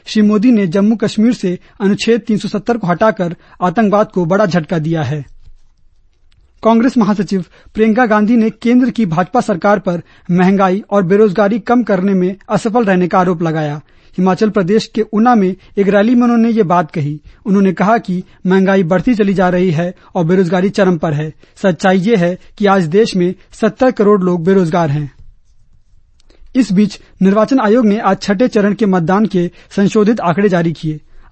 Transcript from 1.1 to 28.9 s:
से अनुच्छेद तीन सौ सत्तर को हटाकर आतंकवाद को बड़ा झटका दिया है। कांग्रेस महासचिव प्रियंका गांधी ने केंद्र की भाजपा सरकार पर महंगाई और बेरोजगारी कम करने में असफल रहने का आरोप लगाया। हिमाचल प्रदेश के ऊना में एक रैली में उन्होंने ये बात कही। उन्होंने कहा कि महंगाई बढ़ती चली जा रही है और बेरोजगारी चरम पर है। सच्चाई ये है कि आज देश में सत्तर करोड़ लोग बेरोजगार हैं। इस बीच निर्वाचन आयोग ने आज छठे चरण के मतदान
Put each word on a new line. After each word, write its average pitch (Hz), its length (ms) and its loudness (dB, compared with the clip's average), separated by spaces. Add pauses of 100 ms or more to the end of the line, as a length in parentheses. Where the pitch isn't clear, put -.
से 180 260 -4 (220)
अनुच्छेद 220 400 0
तीन 220 160 -2
सौ 202 100 -6
सत्तर 233 300 -4
को 196 100 -6
हटाकर 175 480 -2 (260)
आतंकवाद 208 500 0
को 180 140 -2
बड़ा 196 200 0
झटका 170 340 -2
दिया 160 240 -4
है। 139 220 -6 (1400)
कांग्रेस 226 340 2
महासचिव 196 480 -2 (280)
प्रियंका 220 320 2
गांधी 214 300 2
ने 220 140 2
केंद्र 240 400 0
की 226 160 -2
भाजपा 180 360 -2
सरकार 202 380 0
पर 175 220 -4 (300)
महंगाई 185 600 2
और 202 120 2
बेरोजगारी 202 560 2
कम 240 240 0
करने 196 300 0
में 185 220 -2 (140)
असफल 220 360 -2
रहने 185 220 0
का 190 120 0
आरोप 180 220 -2
लगाया। 156 400 -4 (360)
हिमाचल 190 320 0
प्रदेश 202 460 -2
के 220 60 -2
ऊना 226 340 2
में 190 200 0 (220)
एक 202 100 2
रैली 208 280 2
में 240 80 4
उन्होंने 233 260 2
ये 226 140 0
बात 170 280 0
कही। 147 300 -6 (240)
उन्होंने 190 280 2
कहा 202 240 0
कि 185 260 -6 (220)
महंगाई 190 380 2
बढ़ती 185 320 0
चली 196 180 0
जा 180 160 2
रही 180 220 0
है 175 240 -4 (200)
और 180 100 0
बेरोजगारी 185 440 0
चरम 185 280 0
पर 160 160 -4
है। 151 200 -6 (220)
सच्चाई 190 420 0
ये 208 180 0
है 175 240 -2 (180)
कि 202 80 -2
आज 196 180 2
देश 196 320 0
में 180 200 0 (160)
सत्तर 254 400 0
करोड़ 208 320 2
लोग 175 200 -2
बेरोजगार 175 460 0
हैं। 143 280 -6 (1400)
इस 254 160 2
बीच 196 280 0 (220)
निर्वाचन 214 380 2
आयोग 220 260 2
ने 208 140 2
आज 196 220 0
छठे 208 260 0
चरण 208 260 0
के 214 120 -2
मतदान 185 400 0